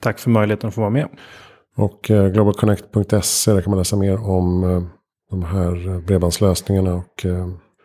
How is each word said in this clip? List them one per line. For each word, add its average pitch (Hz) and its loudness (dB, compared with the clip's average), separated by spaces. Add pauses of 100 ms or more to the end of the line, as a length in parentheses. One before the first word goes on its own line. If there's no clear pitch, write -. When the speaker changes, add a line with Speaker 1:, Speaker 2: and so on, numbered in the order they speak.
Speaker 1:
Tack 110 -2
för - -2
möjligheten 107 2
att 95 -8
få 113 -4
vara 104 0
med. 139 -2 (680)
Speaker 2:
Och, - -2
eh, 101 6
globalconnect 104 2
punkt 101 0
se, - 0
där 98 4
kan 98 -4
man 98 0
läsa 92 -2
mer 98 0
om, 90 0
eh, 90 0 (480)
de 92 -6
här 87 -4
bredbandslösningarna 92 0
och, - -8
eh, 90 -4 (360)